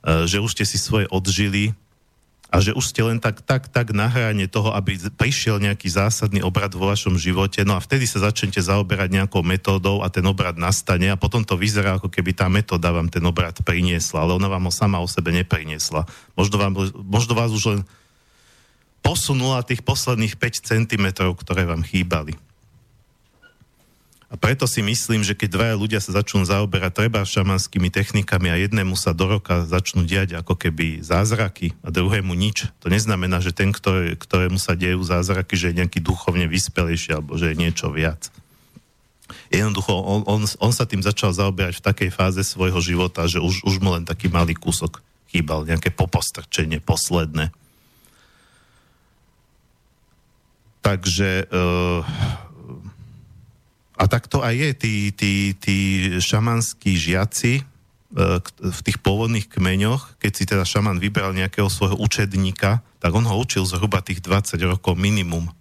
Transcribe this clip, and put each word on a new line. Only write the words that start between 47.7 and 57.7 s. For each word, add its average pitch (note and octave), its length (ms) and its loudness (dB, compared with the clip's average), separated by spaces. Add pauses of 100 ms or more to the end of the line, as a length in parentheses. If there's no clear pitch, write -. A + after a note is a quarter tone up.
Takže, F#2+ 720 0
eh, F2+ 500 0 (2000)
a - 80 4
tak - 240 -2
to C#3 80 0
aj A#2 160 0
je, D3 160 0
tí, A#2 220 -2 (180)
tí, G2+ 220 0 (260)
tí G2 180 0 (380)
šamanskí G#2+ 800 0
žiaci, F#2+ 640 0
eh, C3+ 40 -8 (520)